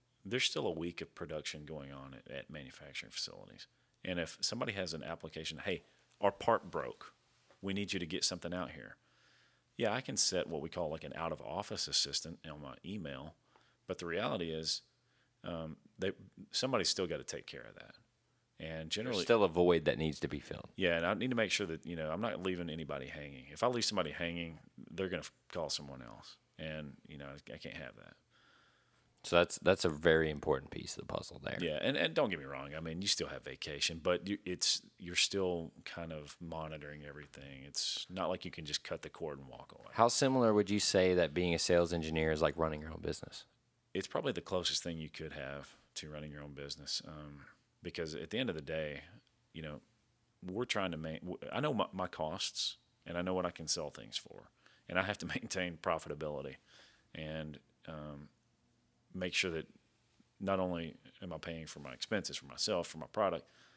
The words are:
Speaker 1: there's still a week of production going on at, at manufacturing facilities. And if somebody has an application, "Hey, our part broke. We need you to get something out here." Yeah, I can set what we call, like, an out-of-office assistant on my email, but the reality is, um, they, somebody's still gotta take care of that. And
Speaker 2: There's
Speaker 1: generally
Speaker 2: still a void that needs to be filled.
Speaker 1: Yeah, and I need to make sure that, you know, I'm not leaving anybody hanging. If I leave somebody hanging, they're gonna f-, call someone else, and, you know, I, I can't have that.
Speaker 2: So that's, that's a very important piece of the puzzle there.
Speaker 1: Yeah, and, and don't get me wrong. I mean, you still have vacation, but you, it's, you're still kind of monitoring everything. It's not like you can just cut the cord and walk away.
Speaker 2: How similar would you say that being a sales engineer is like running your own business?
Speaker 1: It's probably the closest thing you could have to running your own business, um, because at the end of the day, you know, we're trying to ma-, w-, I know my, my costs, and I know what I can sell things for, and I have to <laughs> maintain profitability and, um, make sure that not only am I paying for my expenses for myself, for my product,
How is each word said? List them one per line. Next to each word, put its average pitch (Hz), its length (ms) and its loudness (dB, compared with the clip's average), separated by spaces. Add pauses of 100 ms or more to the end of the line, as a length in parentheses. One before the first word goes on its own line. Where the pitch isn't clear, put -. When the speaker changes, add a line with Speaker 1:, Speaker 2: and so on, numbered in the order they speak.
(260)
Speaker 1:
there's 120 180 0
still 143 240 2
a 92 40 2
week 85 300 -4
of 82 140 -10
production 76 500 -6
going 71 280 -10
on 67 220 -14
at, 64 200 -12
at 67 140 -8
manufacturing 71 640 -12
facilities. 50 560 -10 (360)
And 90 160 -2
if 82 220 -4
somebody 120 320 0
has 92 200 -2
an 78 100 -6
application, 80 600 -6
"Hey, 92 200 -2 (380)
our 101 100 6
part - 380 2
broke. 65 440 -6 (480)
We 95 120 -2
need 98 200 -2
you 98 60 0
to 87 60 -2
get 82 180 -2
something 87 300 0
out 90 180 -4
here." 52 260 -14 (800)
Yeah, 107 160 2
I 127 80 0
can 135 140 -6
set - 320 4
what 80 140 -2
we 80 80 -4
call, 85 200 -2
like, 78 140 -4
an 71 120 -8
out-of-office 82 720 -4
assistant 73 520 0 (100)
on 76 120 -10
my 67 140 -12 (100)
email, 78 500 -8 (520)
but 92 100 -2
the 87 80 -6
reality 90 460 0
is, 80 320 -2 (600)
um, 82 340 -6 (200)
they, 95 140 0 (400)
somebody's 123 380 2
still 92 180 2
gotta 78 160 -4
take - 240 -6
care 60 200 -12
of 50 80 -18
that. - 200 -16 (600)
And 80 260 -6
Speaker 2:
There's 80 60 -8
Speaker 1:
generally 107 340 2
Speaker 2:
still 113 200 10
a 92 60 10
void 85 360 8
that 64 120 6
needs 78 240 2
to 80 80 0
be 76 100 -4
filled. - 380 -10
Speaker 1:
Yeah, 87 180 6
and 82 100 4
I 95 80 6
need 113 180 0
to 123 40 0
make 110 160 4
sure 101 160 2
that, 80 180 -4
you 82 120 -6
know, 78 120 -2
I'm 85 120 0
not 110 200 -2
leaving 87 280 0
anybody 73 380 -6
hanging. 71 440 -12
If 76 120 -4
I 123 40 8
leave 120 160 2
somebody 90 280 2
hanging, 85 480 -4 (320)
they're 92 180 -2
gonna 87 120 -2
f-, - 100 -8 (200)
call 80 180 -2
someone 67 320 -6
else, 57 360 -16 (200)
and, 78 360 -8 (140)
you 76 100 -14
know, 71 80 -10
I, 69 280 -12
I 71 40 -10
can't - 180 -12
have 64 220 -12
that. 50 160 -20 (1120)
Speaker 2:
So - 140 4
that's, 87 200 6
that's - 280 6
a 90 40 4
very 80 400 6
important 73 400 0
piece - 260 -8
of - 120 -12
the - 40 -8
puzzle - 320 -6
there. - 160 -4
Speaker 1:
Yeah, 78 220 0
and, 131 160 2
and 160 160 2
don't 139 160 4
get 90 80 0
me 69 80 -10
wrong. 69 320 -8
I - 20 -6
mean, 82 220 -4
you 101 60 -2
still - 200 4
have 71 160 -8
vacation, 73 580 -4
but 90 260 2
you, 101 180 0
it's, - 380 2 (160)
you're 87 160 -8
still 90 560 2 (120)
kind 82 300 -8
of 73 260 -10
monitoring 78 720 -8
everything. 69 560 -14
It's - 420 -2
not 90 220 0
like 92 160 -2
you 87 60 -6
can 82 140 -8
just 73 180 -2
cut - 180 -4
the 76 80 -8
cord 73 300 -6
and 67 80 -14
walk 62 260 -16
away. - 200 -18
Speaker 2:
How 117 160 8
similar 131 440 6
would 104 160 6
you 104 100 4
say 92 360 8
that 82 180 6
being 87 220 4
a 82 40 4
sales 87 320 6
engineer 80 400 2
is 78 120 2
like 73 120 6
running 78 260 2
your 78 100 -8
own 80 100 -8
business? - 440 -6 (500)
Speaker 1:
It's 95 100 0
probably - 260 0
the 98 100 -4
closest - 420 0
thing 82 160 -4
you 78 100 -6
could 78 240 -10
have 69 420 -8 (200)
to - 120 -8
running 76 240 -8
your 73 120 -12
own 73 100 -12
business, 71 540 -6
um, 73 380 -14 (360)
because 82 320 -4
at 85 160 -8
the 107 80 -2
end 123 120 0
of 87 60 -2
the 76 60 -6
day, 76 400 -4 (520)
you 78 100 -10
know, 73 160 -8 (640)
we're 98 200 -4
trying 98 260 0
to 82 60 -4
ma-, 80 260 -4
w-, 90 160 -6 (120)
I 113 100 0
know 151 120 2
my, 104 200 2
my 92 140 0
costs, - 720 -2 (300)
and 87 100 -4
I 87 60 2
know 92 100 2
what 90 140 2
I 87 40 -4
can 80 160 -10
sell 78 220 0
things - 280 -8
for, - 340 -14 (360)
and 90 120 0
I 98 40 6
have 101 160 0
to - 60 -6
<laughs> 87 160 -2
maintain 90 400 -2
profitability 76 760 -2 (580)
and, 78 420 -6 (300)
um, 76 420 -10 (880)
make 92 160 0
sure - 160 4
that 80 160 -2 (760)
not 98 180 4
only 85 340 0 (300)
am 90 80 -8
I 80 60 -6
paying 82 300 -8
for - 120 -10
my 67 140 -10
expenses 92 420 -2
for - 120 -10
myself, 85 400 0
for - 100 -10
my 76 160 -8
product, 95 320 2 (320)